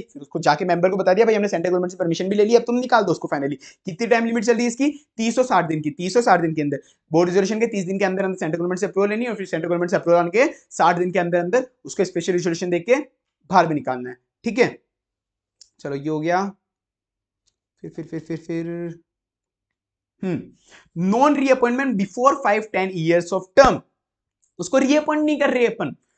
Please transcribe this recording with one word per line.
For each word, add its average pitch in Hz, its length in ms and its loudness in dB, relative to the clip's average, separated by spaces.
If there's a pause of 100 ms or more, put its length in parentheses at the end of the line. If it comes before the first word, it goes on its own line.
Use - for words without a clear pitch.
(120)
फिर 139 100 -18
उसको - 160 -8
जाके 160 260 2
मेंबर 175 260 2
को 196 60 -2
बता 185 180 2
दिया, 220 120 4
"भाई 220 80 2
हमने 202 140 0
सेंट्रल 175 220 -2
गवर्नमेंट 180 220 -2
से 185 40 -18
परमिशन 180 320 -2
भी 202 80 0
ले 208 80 4
ली, 233 120 4
अब 226 60 6
तुम 240 140 -2
निकाल 247 260 2
दो 175 100 0
उसको 160 160 -4
फाइनली।" 143 300 -4 (280)
कितनी 190 200 -6
टाइम 226 180 2
लिमिट 233 200 -2
चल 233 100 4
रही 226 80 0
है 240 60 2
इसकी? 269 200 0 (280)
तीस 226 220 -2
और 254 60 4
साठ 180 240 0
दिन 160 120 -2
की, 151 100 -4
तीस 185 260 -4
और 240 60 4
साठ 196 180 4
दिन 165 140 0
के 156 80 -2
अंदर 143 180 -2 (300)
बोर्ड 170 180 4
रिजोल्यूशन 196 320 0
के 233 60 2
तीस 196 180 -4
दिन 190 140 -4
के 202 60 0
अंदर 190 200 -2
अंदर 185 140 -4
सेंट्रल 165 200 -4
गवर्नमेंट 175 220 -2
से 202 60 -2
अप्रूवल 196 240 0
लेनी 220 140 -2
है 247 60 -4
और 208 60 -6
फिर 190 100 -8
सेंट्रल 170 220 -4
गवर्नमेंट 175 220 0
से 180 60 0
अप्रूवल 170 220 4
आने 170 120 0
के 247 200 2 (220)
साठ 175 260 2
दिन 180 120 -2
के 185 80 -2
अंदर 175 200 0
अंदर 226 280 0 (180)
उसको 143 200 -2
स्पेशल 180 280 -4
रिजोल्यूशन 175 380 -2
देके 180 300 0 (500)
बाहर 180 160 6
भी 160 80 -2
निकालना 127 360 -6
है, 123 60 -16 (280)
ठीक 233 140 -4
है। 196 180 2 (1040)
चलो 143 140 -8
ये 139 140 -6
हो 156 120 -4
गया। 175 200 0 (1400)
फिर, 160 80 -12
फिर, 160 140 -12
फिर, 160 160 -10
फिर, 160 160 -10
फिर, 165 300 -6 (1600)
हम्म, - 880 -6
non 269 260 4
reappointment 262 600 0
before 240 420 0
five, 214 340 0
ten 190 240 -2
years 170 360 2
of 190 100 -2 (160)
term, 254 180 6 (800)
उसको 262 200 0
रीअपॉइंट 302 460 0
नहीं 302 160 0
कर 277 100 0
रहे 247 160 2
अपन, 165 280 -4 (240)